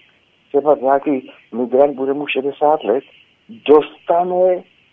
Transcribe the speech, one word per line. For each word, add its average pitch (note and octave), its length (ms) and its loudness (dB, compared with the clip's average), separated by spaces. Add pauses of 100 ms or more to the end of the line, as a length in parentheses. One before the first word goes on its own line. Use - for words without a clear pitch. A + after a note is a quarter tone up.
(480)
třeba C#3+ 340 2
nějaký C3+ 500 -2 (200)
migrant B2+ 440 0
bude C3+ 160 -4
mu C#3+ 140 -6
šedesát C#3+ 580 -2
let, A2+ 200 -2 (640)
dostane F3+ 960 2 (300)